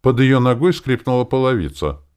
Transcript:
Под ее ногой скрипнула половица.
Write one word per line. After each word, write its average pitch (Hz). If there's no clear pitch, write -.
Под 127
ее 131
ногой 127
скрипнула 127
половица. 95